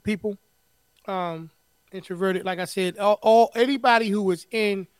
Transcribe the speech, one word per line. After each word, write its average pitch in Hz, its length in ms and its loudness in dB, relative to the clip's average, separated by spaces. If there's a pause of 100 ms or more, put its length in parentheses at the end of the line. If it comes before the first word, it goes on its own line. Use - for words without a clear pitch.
people. 208 340 -6 (720)
Um, 170 440 -8 (420)
introverted, 185 520 -4
like 185 140 -2
I 185 60 -6
said, 180 340 -4
all, 208 240 2
all, 226 320 6
anybody 240 540 2
who 202 220 -2
is 170 200 -4
in, 202 360 -2 (140)